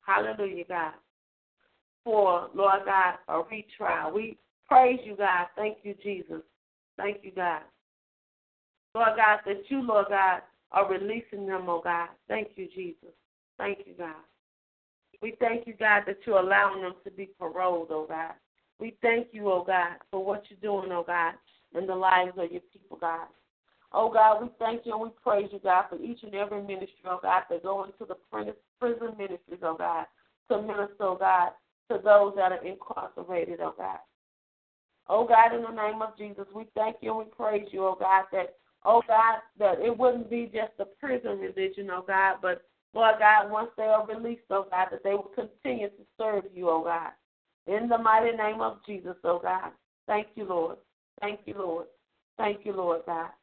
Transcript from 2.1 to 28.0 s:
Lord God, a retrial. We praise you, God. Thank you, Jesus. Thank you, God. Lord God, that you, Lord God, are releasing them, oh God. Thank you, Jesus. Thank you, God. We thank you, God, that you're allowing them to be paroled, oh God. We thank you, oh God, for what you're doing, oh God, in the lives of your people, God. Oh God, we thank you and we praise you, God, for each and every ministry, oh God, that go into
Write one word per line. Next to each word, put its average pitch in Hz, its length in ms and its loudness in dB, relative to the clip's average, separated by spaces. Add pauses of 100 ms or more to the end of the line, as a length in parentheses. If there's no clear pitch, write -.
Lord 196 300 4
God, 190 320 2 (140)
a 160 200 -2
retrial. 180 640 -6
We 220 240 -6 (300)
praise 254 380 8
you, 214 100 -12
God. 185 400 0
Thank 214 280 -6
you, 202 200 -10
Jesus. 165 380 -10 (560)
Thank 202 260 -6
you, 196 100 -16
God. 175 280 -4 (1300)
Lord 220 220 4
God, 214 300 6
that 196 240 -4
you, 269 120 -2
Lord 214 280 2
God, 190 320 2 (320)
are 196 180 2
releasing 202 560 -6
them, 185 220 -6
oh 170 120 0
God. 170 280 -4 (180)
Thank 214 300 -6
you, 185 180 -12
Jesus. 180 400 -14 (420)
Thank 202 280 -6
you, 185 120 -20
God. 165 180 -12 (1040)
We 226 180 -10
thank 233 260 -2
you, 233 140 -14
God, 208 280 4
that 196 180 -6
you're 208 140 4
allowing 196 420 2
them 180 140 -8 (100)
to 196 60 -14
be 190 180 -14 (100)
paroled, 175 520 -4
oh 156 180 -4
God. 165 240 -8 (460)
We 220 220 -12
thank 233 300 2
you, 208 180 -4
oh 180 160 2
God, 175 280 0 (180)
for 190 140 -4
what 202 240 -4
you're 196 100 -20
doing, 190 320 -4
oh 175 160 -4
God, 170 280 0 (380)
in 180 140 -4
the 185 80 -2
lives 185 420 2
of 175 140 -6
your 175 100 -10 (120)
people, - 260 -20
God. 165 280 -6 (680)
Oh 220 180 2
God, 220 320 6
we 240 60 -10 (100)
thank 233 260 -4
you 233 80 -6
and 220 80 -6
we 226 80 -8 (140)
praise 208 280 0
you, 202 120 -14
God, 202 260 4
for 175 120 -10
each 233 220 -10
and 208 120 -14
every 202 260 -6
ministry, 196 440 -12
oh 185 160 -4
God, 185 280 2
that 170 140 -4
go 196 220 -4
into 196 200 -16